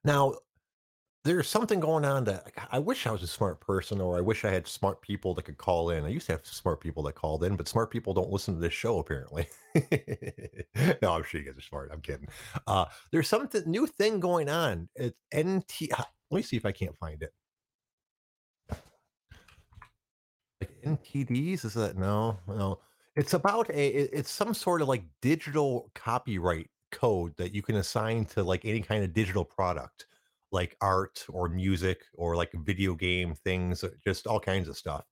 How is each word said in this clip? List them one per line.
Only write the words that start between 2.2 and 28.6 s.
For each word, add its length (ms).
that 280
I 80
wish 260
I 60
was 100
a 60
smart 320
person, 400
or 180
I 40
wish 220
I 80
had 160
smart 340
people 320
that 100
could 140
call 320
in. 140
I 40
used 180
to 60
have 140
smart 340
people 240
that 100
called 300
in, 120
but 120
smart 220
people 240
don't 160
listen 240
to 60
this 140
show, 240
apparently. 500
<laughs> 140
No, 120
I'm 100
sure 160
you 60
guys 120
are 40
smart. 300
I'm 100
kidding. 260
Uh, 200
there's 160
something, 380
new 200
thing 340
going 280
on. 460
It's 240
N 360
T, 240
uh, 120
let 80
me 40
see 140
if 100
I 60
can't 260
find 240
it. 100
Like 100
N 160
T 260
Ds? 400
Is 100
that, 220
no, 500
no. 340
It's 180
about 360
a, 40
it, 100
it's 180
some 240
sort 280
of, 60
like, 160
digital 760
copyright 760
code 440
that 180
you 80
can 140
assign 500
to, 180
like, 200